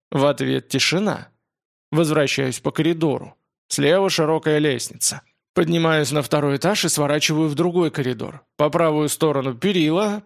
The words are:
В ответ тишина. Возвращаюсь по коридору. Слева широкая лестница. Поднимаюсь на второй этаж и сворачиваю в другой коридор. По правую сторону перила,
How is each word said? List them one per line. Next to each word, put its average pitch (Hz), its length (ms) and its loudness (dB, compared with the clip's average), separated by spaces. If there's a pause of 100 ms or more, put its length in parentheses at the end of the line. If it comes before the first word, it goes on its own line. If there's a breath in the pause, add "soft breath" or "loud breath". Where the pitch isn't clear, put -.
В 139 160 2
ответ 135 440 0
тишина. 170 580 -2 (640)
Возвращаюсь 147 720 0
по 143 100 -4
коридору. 160 640 -2 (320)
Слева 175 420 2
широкая 156 500 0
лестница. - 640 -4 (300)
Поднимаюсь 160 580 2
на 151 100 0
второй 143 360 0
этаж 185 280 0
и 165 40 0
сворачиваю 151 600 0
в 147 60 -4
другой 170 360 0
коридор. 131 540 -6 (100)
По 151 140 0
правую 151 400 2
сторону 139 440 0
перила, 185 720 0